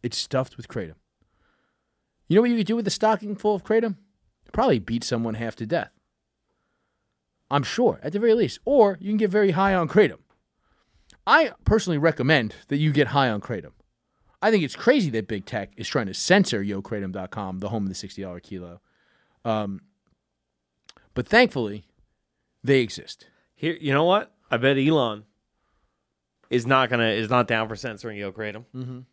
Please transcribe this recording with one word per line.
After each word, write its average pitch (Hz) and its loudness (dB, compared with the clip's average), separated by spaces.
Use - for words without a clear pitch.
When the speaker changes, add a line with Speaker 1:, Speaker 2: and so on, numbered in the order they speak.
Speaker 1:
It's 120 -6
stuffed - -4
with - -18
kratom. 87 -10
You 165 4
know 226 8
what 240 2
you 240 2
could 208 0
do 226 0
with 226 -2
a 196 0
stocking 214 -2
full 208 -2
of 180 -10
kratom? 220 0
Probably 214 2
beat 113 -4
someone 117 -4
half 113 -8
to 113 -8
death. 156 -4
I'm 139 0
sure, 226 0
at 151 -6
the 202 -4
very 226 4
least. - -2
Or 214 4
you 196 -6
can 214 0
get 202 2
very 196 4
high 190 2
on 170 0
kratom. 170 4
I 269 4
personally 180 2
recommend 139 2
that 147 -2
you 151 2
get 135 4
high 135 2
on 104 -2
kratom. 101 -10
I 214 4
think 202 4
it's 135 -6
crazy 233 4
that 110 -2
big 101 -8
tech 101 -8
is 113 -8
trying 117 -2
to 95 -8
censor 175 2
yo 98 -4
kratom 98 -8
dot 92 -10
com, 95 -8
the 98 -6
home 107 -4
of 98 -4
the 95 -6
sixty 98 -12
dollar 90 -12
kilo. 87 -16
Um, 104 -4
but 123 -4
thankfully, 120 2
they 135 4
exist. - -8
Speaker 2:
Here, 160 -6
you 147 -4
know 147 2
what? 190 0
I 123 0
bet 135 2
Elon 135 0
is 120 0
not 131 2
gonna, 117 0
is 107 -2
not 123 2
down 110 -2
for 110 -10
censoring 107 -12
Yo 98 -8
Kratom. 107 -10
Speaker 1:
Mm-hmm. 127 -12